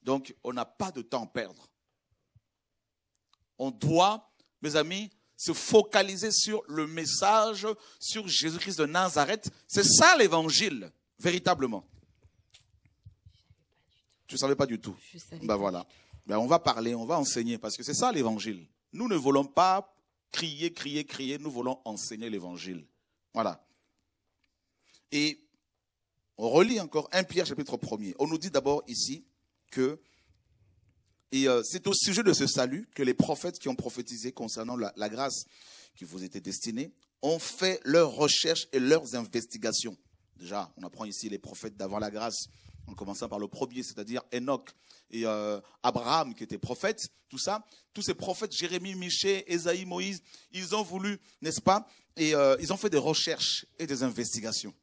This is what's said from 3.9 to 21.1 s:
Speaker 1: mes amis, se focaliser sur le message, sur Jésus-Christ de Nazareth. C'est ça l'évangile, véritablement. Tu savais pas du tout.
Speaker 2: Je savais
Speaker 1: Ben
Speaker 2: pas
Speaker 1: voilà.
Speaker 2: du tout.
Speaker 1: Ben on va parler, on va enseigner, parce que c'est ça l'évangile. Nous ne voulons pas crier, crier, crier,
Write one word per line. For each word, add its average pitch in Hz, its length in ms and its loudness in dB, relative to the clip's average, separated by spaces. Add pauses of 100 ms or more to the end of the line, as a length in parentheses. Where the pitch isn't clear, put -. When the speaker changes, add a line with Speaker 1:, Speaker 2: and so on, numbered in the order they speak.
Speaker 1:
mes 151 160 -2
amis, 185 340 0 (260)
se - 160 -4
focaliser 202 760 4
sur 214 380 0
le 156 180 -2
message, 196 800 2 (320)
sur 208 300 -6
Jésus-Christ 165 500 -2
de 156 80 4
Nazareth. 156 640 2 (160)
C'est 202 180 4
ça 339 320 10
l'évangile, 160 760 4 (260)
véritablement. 170 720 0 (2500)
Tu 131 120 -8
savais 135 180 2
pas 139 100 2
du 113 140 -4
tout. 95 160 -12 (160)
Speaker 2:
Je - 60 -18
savais 165 220 -16
Speaker 1:
Ben 113 80 -8
Speaker 2:
pas 110 80 2
Speaker 1:
voilà. 98 240 -2
Speaker 2:
du 90 40 -12
tout. - 80 -20 (340)
Speaker 1:
Ben 104 120 0
on 117 80 0
va 165 120 4
parler, 117 360 0
on 117 120 -8
va 165 120 0
enseigner, 117 400 -2
parce 110 180 -8
que 127 60 -12
c'est 139 120 -6
ça 247 180 2
l'évangile. 107 540 -2 (260)
Nous 240 160 -6
ne 202 80 0
voulons 139 280 4
pas 185 520 2 (340)
crier, 160 420 -4
crier, 147 320 -6
crier, 135 340 -6